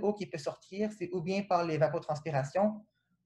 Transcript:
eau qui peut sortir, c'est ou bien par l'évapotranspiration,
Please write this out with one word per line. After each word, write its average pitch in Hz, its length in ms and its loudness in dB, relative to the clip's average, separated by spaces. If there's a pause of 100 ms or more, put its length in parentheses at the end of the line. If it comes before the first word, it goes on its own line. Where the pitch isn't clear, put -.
eau 202 80 4
qui 202 140 -4
peut 170 100 -8
sortir, 196 560 -4
c'est 180 220 -6
ou 180 80 -2
bien 190 200 0
par 175 220 2
l'évapotranspiration, 156 1200 0 (420)